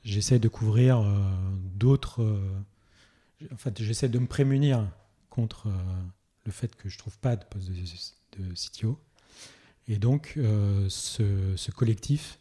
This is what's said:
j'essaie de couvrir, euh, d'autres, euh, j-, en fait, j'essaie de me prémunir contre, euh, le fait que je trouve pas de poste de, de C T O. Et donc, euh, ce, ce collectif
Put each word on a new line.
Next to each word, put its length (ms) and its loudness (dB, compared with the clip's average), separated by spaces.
j'essaie 340 2
de 100 4
couvrir, 520 4
euh, 200 2
d'autres, 480 2
euh, 160 2
j-, 120 -16
en 40 -12
fait, 260 -6
j'essaie 280 0
de 80 0
me 80 2
prémunir 600 2
contre, 380 -4
euh, 40 -2
le 80 -6
fait 240 -8
que 120 -12
je 100 -12
trouve 200 -14
pas 180 0
de 80 -12
poste 240 -10
de, 720 -10
de 120 -8
C 160 -8
T 160 -6
O. 120 -2
Et 100 -2
donc, 380 0
euh, 520 2
ce, 680 0
ce 140 -6
collectif 720 0